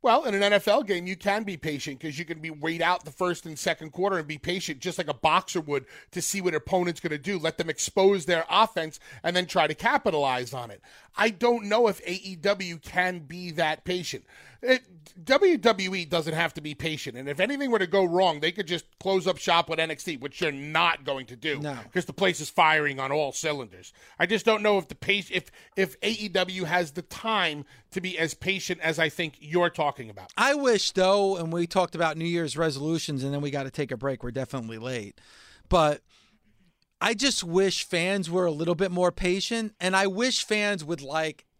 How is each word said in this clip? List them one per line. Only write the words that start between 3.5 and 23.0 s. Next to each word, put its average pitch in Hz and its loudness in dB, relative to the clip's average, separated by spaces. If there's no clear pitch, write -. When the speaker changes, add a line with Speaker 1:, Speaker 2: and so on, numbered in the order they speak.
Speaker 1:
second 160 -4
quarter 190 -2
and 156 -4
be 151 -8
patient, 165 -6
just 170 -8
like 170 -4
a 151 -2
boxer 165 2
would, 143 -4
to 180 -6
see - -2
what 180 0
opponent's 175 0
gonna 156 -4
do, 185 -4
let 160 -4
them 165 -2
expose 190 4
their 165 2
offense, 175 2
and 175 0
then 180 4
try 165 4
to 156 0
capitalize 143 0
on 120 -8
it. 98 -18
I 220 4
don't 233 2
know 214 4
if - -2
A 175 -6
E 190 -10
W 180 -2
can 180 -2
be 170 -12
that 156 -2
patient. 180 -4
It, 254 2
W 320 6
W 190 2
E 180 -4
doesn't 160 -2
have 160 0
to 160 -10
be 147 -8
patient, 147 -6
and 135 -8
if 143 -4
anything 269 0
were 226 4
to 185 2
go 190 4
wrong, 170 4
they 165 0
could 190 -6
just 165 -4
close 185 2
up 175 0
shop 170 2
with 160 -2
N 160 0
X 151 -8
T, 160 -6
which 139 -10
they're 160 -2
not 156 0
going 135 -4
to 127 -16
do 139 -4
Speaker 2:
No. 147 -6
Speaker 1:
'cause 175 -2
the - -12
place 185 0
is 151 -8
firing 151 4